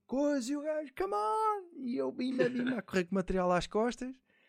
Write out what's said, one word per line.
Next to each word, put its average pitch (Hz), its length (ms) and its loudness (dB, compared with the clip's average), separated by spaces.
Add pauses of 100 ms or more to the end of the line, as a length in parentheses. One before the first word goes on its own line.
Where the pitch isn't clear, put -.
coisa, 277 460 0
e 294 60 -2
o 285 40 -6
gajo, 302 340 -4
"Come 381 200 -2
on!" 427 480 0 (140)
E 262 200 -4
eu, 262 140 0
bimba, 254 380 2
bimba, 247 280 0
a 202 60 -4
correr 185 220 0
com 190 100 -4
material 185 360 2
às 175 140 4
costas. 247 480 -2 (360)